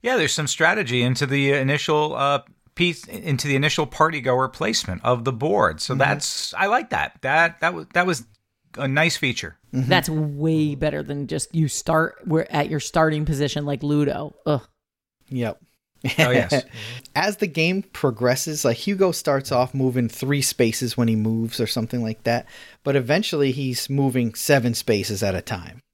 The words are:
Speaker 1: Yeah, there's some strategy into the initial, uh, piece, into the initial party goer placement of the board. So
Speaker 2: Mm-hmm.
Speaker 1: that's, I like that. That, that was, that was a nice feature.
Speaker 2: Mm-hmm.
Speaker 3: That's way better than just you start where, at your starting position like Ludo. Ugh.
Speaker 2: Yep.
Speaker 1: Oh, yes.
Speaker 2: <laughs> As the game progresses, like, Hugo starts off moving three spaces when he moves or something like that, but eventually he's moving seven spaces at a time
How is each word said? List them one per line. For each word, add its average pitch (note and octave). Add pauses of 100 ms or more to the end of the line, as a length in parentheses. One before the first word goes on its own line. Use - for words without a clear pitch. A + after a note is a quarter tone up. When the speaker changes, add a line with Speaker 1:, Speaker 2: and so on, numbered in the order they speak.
Speaker 1:
Yeah, B3+
there's D#3
some D3+
strategy D#3+
into B2+
the C#3
initial, D3
uh, C#3 (340)
piece, F3
into C#3
the C#3
initial D3
party D#3
goer B2+
placement -
of A#2+
the C3+
board. B2+
So -
Speaker 2:
Mm-hmm. C3+
Speaker 1:
that's, -
I G3
like A#3+
that. -
That, D#3+
that E3+
was, D#3+
that F3+
was C#3+ (540)
a C#3
nice D3+
feature. A2+ (160)
Speaker 2:
Mm-hmm. C3
Speaker 3:
That's F3
way D3+
better D3
than C#3+
just -
you D#3+
start -
where, D#3+
at D3
your D3+
starting D#3
position D3
like C#3+
Ludo. D3 (120)
Ugh. D3 (680)
Speaker 2:
Yep. A#2+ (580)
Speaker 1:
Oh, D#3
yes. B2+ (240)
Speaker 2:
<laughs> -
As F#3+
the G#3
game E3+
progresses, C3
like, A#2+
Hugo G3
starts C#3
off B2+
moving B2+
three C#3
spaces A#2
when A#2+
he A2+
moves A2+
or A2+
something A#2+
like A2
that, A#2 (360)
but C#3
eventually C#3+
he's B2+
moving B2+
seven B2
spaces G2+
at G2
a F2
time F2 (140)